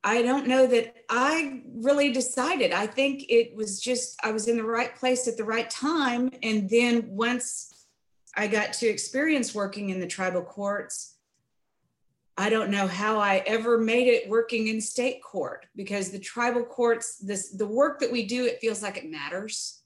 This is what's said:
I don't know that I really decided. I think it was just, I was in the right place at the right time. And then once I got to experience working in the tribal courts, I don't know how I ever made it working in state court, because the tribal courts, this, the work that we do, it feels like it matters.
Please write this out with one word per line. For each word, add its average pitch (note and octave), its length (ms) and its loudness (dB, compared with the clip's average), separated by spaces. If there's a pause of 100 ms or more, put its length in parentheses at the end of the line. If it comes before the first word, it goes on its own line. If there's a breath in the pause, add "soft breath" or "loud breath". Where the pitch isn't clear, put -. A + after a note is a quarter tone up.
I A3+ 180 2
don't C4 260 2
know C4 180 6
that A#3 300 2 (140)
I C4+ 520 0 (140)
really C#4+ 360 4
decided. B3+ 600 0
I G3+ 160 0
think C#4 400 -2
it A#3 280 4
was G#3 260 -6
just, B3 420 -4
I A3 80 0
was G#3+ 160 -2
in A#3 80 2
the A3+ 80 0
right A#3 320 -2
place B3+ 320 0
at A3+ 80 -2
the A#3 80 -6
right A3+ 260 -2
time. B3+ 640 0 (100)
And G#3+ 280 0
then A#3 400 4
once A#3 760 -4 (500)
I G#3 120 -2
got G#3 260 0
to A#3 140 0
experience C#4 680 0
working G3+ 360 -4
in F#3 100 -4
the F3+ 80 -4
tribal F3+ 340 -2
courts, - 760 -6 (1200)
I G3+ 120 2
don't G#3+ 220 2
know G3 160 2
how G#3 320 0
I G3 260 4
ever A3+ 320 2
made A#3 300 4
it A#3 220 4
working A3+ 400 0
in A3 100 -2
state - 420 -2
court, - 440 -8 (100)
because G3 340 -4
the G3 100 -10
tribal A#3+ 440 0
courts, A#3 540 0
this, G3 320 -6
the G3+ 180 -2
work C#4 320 2
that A#3 140 0
we A3+ 120 0
do, B3 200 -2
it A#3 160 -2
feels G#3+ 200 -2
like G3 140 -8
it D#3 160 -10
matters. E3+ 760 -10